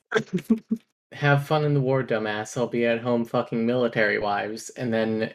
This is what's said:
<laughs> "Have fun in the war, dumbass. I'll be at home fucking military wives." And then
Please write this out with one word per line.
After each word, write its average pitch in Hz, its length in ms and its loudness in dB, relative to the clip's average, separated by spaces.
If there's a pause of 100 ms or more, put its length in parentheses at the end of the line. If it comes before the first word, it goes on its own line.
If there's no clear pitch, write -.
(140)
<laughs> 214 60 2 (920)
"Have 143 340 2
fun 156 160 2
in 147 100 2
the 143 80 4
war, 131 220 2
dumbass. 110 540 -4
I'll 120 100 0
be 120 180 0
at 117 140 2
home 120 240 0
fucking 117 420 -2
military 117 540 2
wives." 104 520 -4
And 123 220 -4
then 110 420 -2